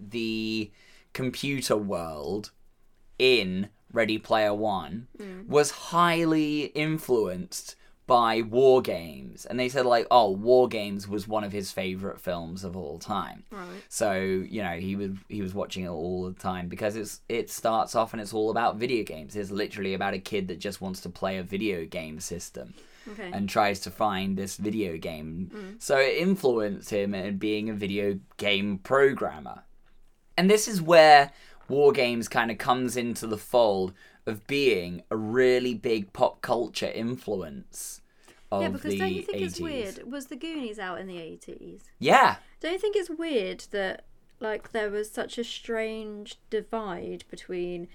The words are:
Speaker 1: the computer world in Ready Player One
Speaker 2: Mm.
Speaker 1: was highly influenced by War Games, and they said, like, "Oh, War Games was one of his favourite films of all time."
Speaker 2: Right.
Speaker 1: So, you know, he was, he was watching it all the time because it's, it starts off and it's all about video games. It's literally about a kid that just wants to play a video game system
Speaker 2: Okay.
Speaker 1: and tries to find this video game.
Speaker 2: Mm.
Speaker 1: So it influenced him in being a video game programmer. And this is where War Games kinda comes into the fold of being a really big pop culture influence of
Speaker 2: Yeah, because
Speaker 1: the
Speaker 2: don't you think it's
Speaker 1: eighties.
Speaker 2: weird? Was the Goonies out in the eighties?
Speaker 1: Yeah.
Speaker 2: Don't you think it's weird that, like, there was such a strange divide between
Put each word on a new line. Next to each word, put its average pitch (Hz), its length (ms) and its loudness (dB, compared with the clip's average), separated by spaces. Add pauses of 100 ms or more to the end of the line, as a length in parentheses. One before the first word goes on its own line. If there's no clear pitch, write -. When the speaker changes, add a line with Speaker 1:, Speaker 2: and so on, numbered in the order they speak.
Speaker 1:
the 110 640 -4 (420)
computer 127 640 -2
world 85 760 -6 (680)
in 104 500 4 (240)
Ready 110 240 2
Player 107 360 2
One 104 540 -4 (100)
Speaker 2:
Mm. 190 300 -14
Speaker 1:
was 147 240 4
highly 160 960 2
influenced 123 1080 -2 (300)
by 117 360 4
War 127 400 8
Games, 80 640 -8
and 120 120 -6
they 123 120 0
said, 127 160 0
like, 120 260 6
"Oh, 117 200 8
War 120 360 6
Games 101 400 -6
was 101 180 -4
one 107 200 -2
of 98 80 -6
his 101 180 -6
favourite 95 480 -6
films 87 460 -6
of 87 100 -8
all 82 240 -8
time." 87 520 -8
Speaker 2:
Right. 185 160 -14 (200)
Speaker 1:
So, - 340 0
you 95 400 -2
know, 85 160 -4
he 95 200 -4
was, 98 140 -6 (180)
he 107 120 -6
was 92 120 -6
watching 95 320 -6
it 87 40 -6
all 90 360 -6
the 92 80 -8
time 92 340 -6
because 104 300 -4
it's, - 320 -10
it 113 200 -2
starts 110 460 0
off 113 160 0
and 110 100 -8
it's 101 120 -10
all 107 160 0
about 113 260 0
video 117 300 -2
games. 78 320 -12
It's 98 140 -6
literally 98 420 -4
about 98 220 -2
a 92 40 -8
kid 95 300 -4
that 85 100 -10
just 98 220 -8
wants 95 200 -8
to 92 80 -10
play 95 280 -4
a 92 60 -6
video 95 420 -4
game 80 340 -10
system - 540 -12 (360)
Speaker 2:
Okay. 208 220 -12
Speaker 1:
and 196 160 -2
tries 104 340 2
to 87 100 -10
find 98 460 0
this 98 200 -6
video 101 400 -2
game. 82 560 -8
Speaker 2:
Mm. 208 280 -14
Speaker 1:
So 139 160 0
it 135 200 4
influenced 127 720 0
him 101 260 0
in 98 220 -4
being 107 320 -2
a 107 40 -4
video 101 460 -2 (180)
game 101 420 0
programmer. 107 840 2 (720)
And 180 160 4
this 214 160 6
is 196 140 0
where 156 500 10 (380)
War 139 240 8
Games 120 340 0
kinda 113 280 0
comes 127 420 0
into 117 300 -4
the 107 100 -2
fold 98 560 2 (320)
of 107 220 -6
being 101 640 0
a 110 60 0
really 123 560 2
big 110 400 -2
pop - 280 2
culture - 520 -2
influence 101 1080 -8 (540)
of 98 80 0
Speaker 2:
Yeah, - 80 -2
because 185 240 -6
Speaker 1:
the 139 60 -2
Speaker 2:
don't 190 140 0
you - 80 -4
think - 200 -6
it's 175 180 -4
Speaker 1:
eighties. - 20 -8 (380)
Speaker 2:
weird? 226 120 -16
Was 277 160 -10
the 294 100 -12
Goonies 254 420 -8
out 185 220 -8
in 190 60 -12
the 180 120 -12
eighties? 170 640 -16 (180)
Speaker 1:
Yeah. 226 380 6 (240)
Speaker 2:
Don't 320 100 -4
you 381 80 -4
think 415 160 -2
it's 349 140 -2
weird 277 640 -4
that, 196 340 -6 (340)
like, 214 320 -8
there 208 180 -4
was 208 220 -6
such 247 260 -8
a 240 60 -4
strange 220 920 -8 (120)
divide 185 800 -6
between 175 640 -8